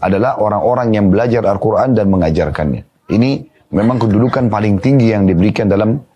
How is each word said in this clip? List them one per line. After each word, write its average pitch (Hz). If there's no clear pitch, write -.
adalah 101
orang-orang 107
yang 98
belajar 113
Al-Quran 107
dan 104
mengajarkannya. 78
Ini 127
memang 110
kedudukan 120
paling 104
tinggi 127
yang 98
diberikan 98
dalam 107